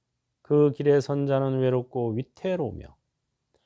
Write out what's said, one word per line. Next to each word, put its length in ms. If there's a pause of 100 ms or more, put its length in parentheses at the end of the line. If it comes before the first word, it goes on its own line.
(420)
그 320
길의 280
선자는 580
외롭고 520
위태로우며 840 (720)